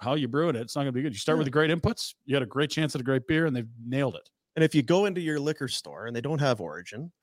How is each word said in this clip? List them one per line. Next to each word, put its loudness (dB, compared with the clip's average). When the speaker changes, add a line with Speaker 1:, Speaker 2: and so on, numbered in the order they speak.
Speaker 1:
how 0
you 0
brew 2
it. 0
It's -8
not -2
gonna -2
be -2
good. -4
You -10
start 2
Speaker 2:
Yeah. 2
Speaker 1:
with 2
the -2
great 4
inputs. 0
You -2
got 4
a -2
great -2
chance 0
at -4
a -6
great 2
beer, 2
and 0
they've -4
nailed 0
it. -18
Speaker 2:
And 6
if 2
you 6
go 4
into 0
your -2
liquor -2
store -8
and -6
they -4
don't -2
have 2
Origin, -10